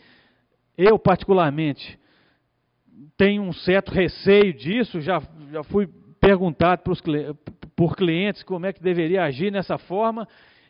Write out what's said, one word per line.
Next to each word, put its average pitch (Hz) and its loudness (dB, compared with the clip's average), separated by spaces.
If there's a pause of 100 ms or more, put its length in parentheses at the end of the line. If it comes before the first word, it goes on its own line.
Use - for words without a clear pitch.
(760)
eu, 202 6
particularmente, 160 0 (1160)
tenho 202 2
um 185 -6
certo 185 0
receio 190 2
disso, 180 -4
já, 160 -2 (300)
já 151 -8
fui 196 -2 (320)
perguntado 180 2
pros 180 -4
cli-, 147 -4 (420)
por 170 0
clientes 185 -2
como 180 -8
é 196 -6
que - -20
deveria 175 0
agir 151 -2
nessa 185 -4
forma, 220 -6 (420)